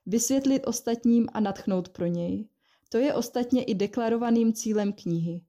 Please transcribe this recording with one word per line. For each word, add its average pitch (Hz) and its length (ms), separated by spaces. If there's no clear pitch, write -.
vysvětlit 269 600
ostatním 233 680
a - 80
nadchnout 196 480
pro - 180
něj. 175 420
To 226 100
je 277 160
ostatně 247 500
i 220 100
deklarovaným 226 800
cílem 208 400
knihy. 170 560